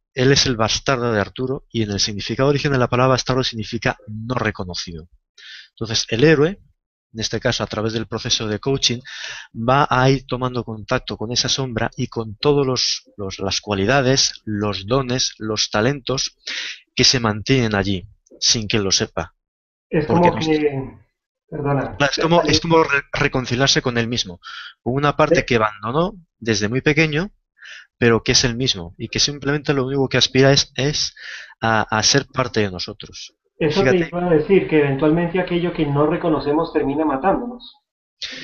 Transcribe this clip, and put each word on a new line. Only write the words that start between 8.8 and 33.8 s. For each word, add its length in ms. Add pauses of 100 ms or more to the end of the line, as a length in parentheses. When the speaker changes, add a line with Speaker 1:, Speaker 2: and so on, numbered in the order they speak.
Speaker 1:
va 340
a 220
ir 160
tomando 360
contacto 540
con 140
esa 180
sombra 480
y 100
con 300
todos 280
los, 380 (140)
los, 220
las 200
cualidades, 880
los 400
dones, 540
los 320
talentos 680 (580)
que 80
se 160
mantienen 540
allí, 340 (320)
sin 280
que 100
él 60
lo 80
sepa. 420 (560)
Speaker 2:
Es 160
Speaker 1:
Porque 240
Speaker 2:
como 120
Speaker 1:
no 40
Speaker 2:
que, 520 (520)
perdona. 480
Speaker 1:
Claro, 180
es 60
como, 220
es 160
como 240
re-, 180 (100)
reconciliarse 680
con 160
él 100
mismo, 320 (440)
con 100
una 220
parte 220
Speaker 2:
Sí. 100
Speaker 1:
que 80
abandonó 580 (240)
desde 320
muy 120
pequeño, 500 (680)
pero 240
que 120
es 100
el 120
mismo, 420
y 100
que 120
simplemente 540
lo 140
único 200
que 100
aspira 340
es, 240
es 400 (460)
a, 200
a 220
ser 240
parte 320
de 100
nosotros. 640 (260)
Speaker 2:
Eso 240